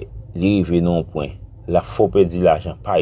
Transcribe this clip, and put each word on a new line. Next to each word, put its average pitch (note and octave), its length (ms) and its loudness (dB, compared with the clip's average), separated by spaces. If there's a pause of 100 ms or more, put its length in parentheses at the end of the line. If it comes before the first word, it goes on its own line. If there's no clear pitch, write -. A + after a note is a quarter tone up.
(320)
li F#2+ 280 2
rive E2+ 200 0
nan E2+ 300 2
pwen, D2 240 -6 (340)
la E2+ 160 2
fò - 240 0
pèdi F2+ 320 2
lajan, D#2+ 400 2
pa G2 220 -2